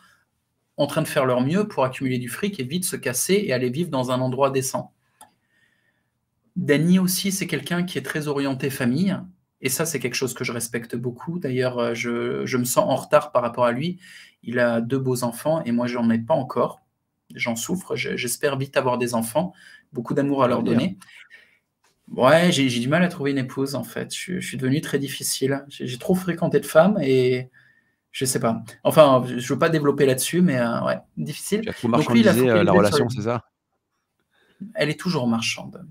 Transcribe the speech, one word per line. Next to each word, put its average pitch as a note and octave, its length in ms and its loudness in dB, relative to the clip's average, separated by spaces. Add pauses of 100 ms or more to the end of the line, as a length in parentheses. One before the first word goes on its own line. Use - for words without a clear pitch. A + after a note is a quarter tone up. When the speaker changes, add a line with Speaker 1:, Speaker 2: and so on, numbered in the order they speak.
(760)
Speaker 1:
en D3 100 2
train D#3 140 -2
de D3 80 -4
faire C#3 160 0
leur B2 160 2
mieux F3 260 0
pour C#3+ 180 0
accumuler B2+ 340 -2
du B2 100 -6
fric G3 320 -4
et B2+ 40 -4
vite E3+ 200 -4
se - 120 -6
casser F3+ 500 0
et C3 80 0
aller B2 160 0
vivre E3 180 -4
dans C3 220 -2
un B2+ 100 0
endroit C3 300 2
décent. C3 420 -4 (1600)
Dany D3+ 420 4
aussi, F#3 340 0
c'est G3 140 -4
quelqu'un E3+ 380 -4
qui F3 120 -8
est C3 60 -4
très D3+ 260 -6
orienté C#3 400 -2
famille. C3+ 480 0 (460)
Et C3 80 -2
ça, D#3+ 160 -2
c'est C#3 140 -4
quelque B2 140 -4
chose C3 200 -4
que C3 100 -8
je B2+ 80 -6
respecte A#2 420 -8
beaucoup. B2 440 -8
D'ailleurs, B2+ 400 -2
euh, A#2 160 0
je, A#2+ 500 -4
je B2+ 140 -2
me B2 60 0
sens D3 220 2
en C3+ 100 2
retard - 360 0
par B2 80 2
rapport A#2+ 240 -2
à A#2+ 80 2
lui. E3 260 -4 (440)
Il A#2+ 160 -4
a A#2 240 2
deux B2+ 160 -2
beaux B2+ 260 -2
enfants D#3 400 -2
et A#2+ 80 -2
moi, A#2+ 140 0
j'en A#2+ 240 0
ai A2+ 80 4
pas A2+ 160 0
encore. B2+ 480 -2 (520)
J'en A#2+ 220 -2
souffre. F3+ 400 -4
Je, C3 200 -4
j'espère C3 420 -2
vite C3+ 180 -4
avoir B2+ 220 2
des A#2+ 160 -2
enfants. C#3+ 400 -2 (400)
Beaucoup A#2+ 180 -6
d'amour C#3 300 2
à - 20 6
Speaker 2:
Ça A#2+ 40 4
va A#2+ 80 2
Speaker 1:
leur A2+ 60 -2
Speaker 2:
venir. A2+ 160 2
Speaker 1:
donner. F#3 200 -2 (1120)
Ouais, D#3+ 420 6
j'ai, C3+ 180 2
j'ai A#2 120 0
du B2 80 -2
mal E3+ 160 4
à E3+ 40 2
trouver C#3+ 220 -4
une C#3 80 -2
épouse, C3+ 380 -4
en - 80 -4
fait. - 280 -8
Je, - 280 -8
je B2+ 60 -10
suis B2 100 -10
devenu C3 240 2
très D3+ 180 -2
difficile. C#3 680 -2
J'ai, - 180 -10
j'ai B2+ 120 -8
trop F#3 180 0
fréquenté E3 420 -2
de - 80 0
femmes F#3+ 340 6
et B2+ 500 2 (600)
je - 140 -6
sais C3 160 -2
pas. A2+ 240 -2 (180)
Enfin, C3+ 420 6
je B2 280 -4
veux B2+ 80 -2
pas E3 80 4
développer C#3+ 380 2
là-dessus, C3 340 0
mais, D3 180 4
euh, A#2+ 240 -2
ouais, C2 160 -2 (180)
difficile. - 440 -6
Speaker 2:
Tu - 80 -6
as - 40 -8
trop - 160 -4
Speaker 1:
Donc B2 220 2
lui, A#2 100 6
il A2+ 80 8
a - 40 8
Speaker 2:
marchandisé, B2 180 4
euh, G#2+ 140 6
la G2 80 4
Speaker 1:
focalisé G2+ 240 6
sur C#3 80 4
Speaker 2:
relation, - 0 -
Speaker 1:
les A#2+ 100 -4
Speaker 2:
c'est G#2+ 140 -4
ça ? A#2+ 160 -4 (1300)
Speaker 1:
Elle D3+ 160 0
est D3+ 80 -6
toujours D3 300 -2
marchande. - 640 -4